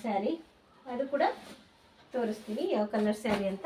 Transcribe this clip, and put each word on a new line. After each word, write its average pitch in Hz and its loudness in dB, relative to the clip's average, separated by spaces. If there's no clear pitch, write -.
ಸ್ಯಾರಿ, 214 0
ಅದು 262 -2
ಕೂಡ 285 2
ತೋರಿಸ್ತೀನಿ 226 -2
ಯಾವ 208 2
ಕಲರ್ 208 2
ಸ್ಯಾರಿ 202 2
ಅಂತ. 190 -4